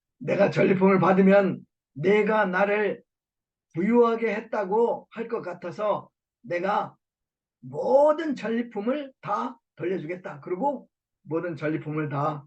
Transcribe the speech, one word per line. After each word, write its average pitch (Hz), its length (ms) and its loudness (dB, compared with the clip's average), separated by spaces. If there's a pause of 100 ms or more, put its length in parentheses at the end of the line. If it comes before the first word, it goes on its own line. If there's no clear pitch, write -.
(180)
"내가 196 320 0
전리품을 190 480 4
받으면 190 640 4 (280)
내가 208 540 2
나를 202 560 0 (720)
부유하게 226 600 2
했다고 220 760 -2
할 226 180 -10
것 226 140 -6
같아서 175 680 -6 (320)
내가 170 540 -4 (640)
모든 269 760 2
전리품을 240 840 -6
다 226 380 -6 (180)
돌려주겠다." 175 640 -8
그리고 196 480 -6 (340)
모든 165 340 -6
전리품을 151 520 -6
다 147 380 -4